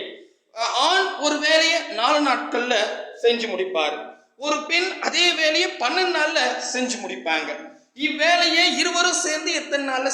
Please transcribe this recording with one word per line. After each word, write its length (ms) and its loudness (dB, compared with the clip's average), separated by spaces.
அஹ், 240 -2
ஆண் 420 2
ஒரு 180 0
வேலையை 420 4
நாலு 400 0
நாட்கள்ல 540 0
செஞ்சு 260 2
முடிப்பாரு, 500 -2
ஒரு 260 -2
பெண் 380 -2
அதே 320 2
வேலையை 380 2
பன்னெண்டு 460 0
நாள்ல 240 2
செஞ்சு 280 -2
முடிப்பாங்க. 500 -4
இவ்வேலையை 840 2
இருவரும் 500 0
சேர்ந்து 280 -2
எத்தனை 400 -4
நாள்ல 200 -2